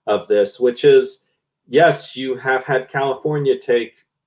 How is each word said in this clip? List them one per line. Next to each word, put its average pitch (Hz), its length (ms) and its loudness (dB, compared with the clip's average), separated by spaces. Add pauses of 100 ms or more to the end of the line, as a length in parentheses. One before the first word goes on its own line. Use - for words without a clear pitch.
of 104 200 -4
this, 104 320 0
which 123 240 -2
is, 135 400 4 (460)
yes, 135 480 0
you 131 180 -6
have 131 300 -4
had 131 240 -2
California 139 680 -2
take - 480 -4 (220)